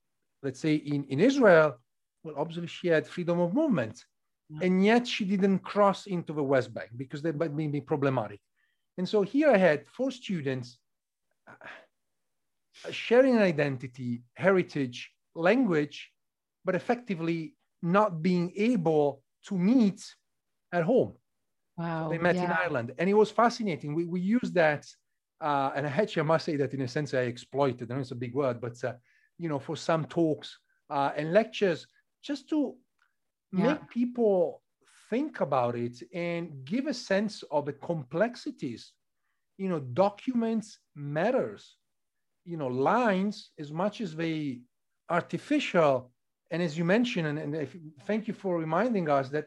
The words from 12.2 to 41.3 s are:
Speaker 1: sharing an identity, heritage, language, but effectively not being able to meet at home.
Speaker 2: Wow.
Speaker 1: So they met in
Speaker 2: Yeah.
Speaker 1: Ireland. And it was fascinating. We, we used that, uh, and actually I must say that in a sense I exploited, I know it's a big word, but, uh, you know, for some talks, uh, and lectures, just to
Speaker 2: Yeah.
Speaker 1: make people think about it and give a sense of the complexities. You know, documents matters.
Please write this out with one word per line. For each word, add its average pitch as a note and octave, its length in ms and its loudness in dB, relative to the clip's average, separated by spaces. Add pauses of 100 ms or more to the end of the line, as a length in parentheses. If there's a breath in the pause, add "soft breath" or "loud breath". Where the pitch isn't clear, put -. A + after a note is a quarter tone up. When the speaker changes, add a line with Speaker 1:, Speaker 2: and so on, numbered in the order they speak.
Speaker 1:
sharing B3+ 440 4
an A3 60 4
identity, C3 800 -2 (120)
heritage, D#3 760 0 (240)
language, E3+ 760 2 (540)
but F#3 100 0
effectively E3+ 800 -4 (260)
not F3+ 400 2
being F3+ 340 2
able D#3+ 680 2 (240)
to G3 100 -4
meet G#3 460 4 (680)
at F3 120 0
home. E3+ 300 2 (640)
Speaker 2:
Wow. E3 280 -4
Speaker 1:
So D#3+ 60 -4
they E3+ 60 -2
met F3 180 2
in F3+ 80 0
Speaker 2:
Yeah. E3+ 200 0
Speaker 1:
Ireland. B2+ 340 -4
And F3 120 0
it G3+ 40 4
was G#3 180 6
fascinating. G#3 640 0
We, E3+ 100 -2
we F3 140 -4
used F#3+ 360 0
that, D#3 300 4 (540)
uh, C#3 360 0
and C#3+ 120 -2
actually E3 340 0
I D3 40 0
must D#3+ 200 2
say D#3+ 120 -2
that C#3 160 -2
in C3+ 80 -4
a C3 60 -2
sense D3 260 -4
I B2+ 80 2
exploited, B2 720 -2
I B2 40 -6
know C#3 60 -4
it's B2 100 -10
a B2+ 40 -10
big B2 200 -8
word, B2+ 260 -2
but, B2 220 -8
uh, A#2 100 -4 (440)
you E3+ 120 -6
know, C#3+ 100 -2
for D3 160 -8
some D#3+ 300 0
talks, - 520 -2 (320)
uh, C#3+ 260 0
and D#3 180 -2
lectures, G3+ 540 0 (340)
just - 280 -10
to D4 260 -2 (800)
Speaker 2:
Yeah. F#3 100 2 (100)
Speaker 1:
make - 160 -10
people A3+ 720 0 (480)
think C4+ 320 -4
about B2+ 340 0
it A#2+ 260 -6 (120)
and E3+ 500 -6
give A3+ 240 -4
a C#4+ 60 -2
sense G3+ 580 -4
of D3 140 0
the C#3+ 80 -6
complexities. E3 1200 -6 (640)
You F#3+ 120 -6
know, E3 100 -2
documents G3+ 1000 -2 (160)
matters. D3+ 840 -4 (680)